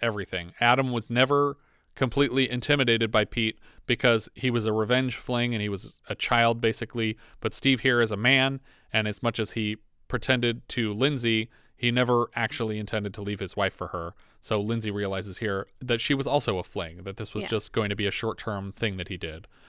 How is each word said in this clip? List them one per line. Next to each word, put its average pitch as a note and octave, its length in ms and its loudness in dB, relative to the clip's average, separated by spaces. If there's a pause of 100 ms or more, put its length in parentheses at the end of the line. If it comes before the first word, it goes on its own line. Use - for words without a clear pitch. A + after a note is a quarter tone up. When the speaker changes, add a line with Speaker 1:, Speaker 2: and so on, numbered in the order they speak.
Speaker 1:
everything. G2 580 -4
Adam B2+ 320 6
was A#2 160 -2
never C#3 480 2 (380)
completely C3 560 2
intimidated A#2+ 600 2
by A2 140 4
Pete A2 340 -4 (280)
because A#2 480 2
he B2+ 160 -2
was A#2 160 0
a A2 60 2
revenge A#2+ 440 2
fling A#2+ 380 -2
and G#2 80 -2
he G#2 60 -2
was - 400 -8
a G#2+ 60 -4
child, A#2 460 2
basically. A2+ 560 -2 (240)
But A2+ 140 -2
Steve C3+ 260 2
here B2 200 4
is A2+ 100 2
a G#2 60 -4
man, C3+ 440 2 (320)
and A2 140 0
as G#2+ 160 -4
much A#2 160 0
as A2 140 -2
he G#2+ 240 -2 (320)
pretended A#2+ 640 0
to A2 220 -2
Lindsay, A#2 560 0 (280)
he A#2+ 140 0
never A#2+ 440 2
actually A2 440 -4
intended G#2 360 -4
to G#2 80 -10
leave G#2 180 -4
his F#2+ 160 -8
wife G2 180 2
for F2 140 -8
her. E2+ 260 -8 (260)
So G#2+ 200 0
Lindsay A2 300 -2
realizes G2 480 -4
here G2+ 280 -4 (140)
that A#2+ 200 0
she - 140 0
was C3+ 120 -2
also A#2+ 320 2
a F2+ 60 -4
fling, F2 400 -8
that G2 120 -8
this - 180 -8
was G#2 100 -4
Speaker 2:
Yeah. - 60 -6
Speaker 1:
just G#2+ 220 -2
going G#2+ 180 0
to G2+ 60 -4
be G#2 100 0
a G2 60 0
short-term G2+ 600 -6
thing G2+ 240 -4
that F#2 120 -6
he G2 80 -6
did. D#2+ 300 -10 (220)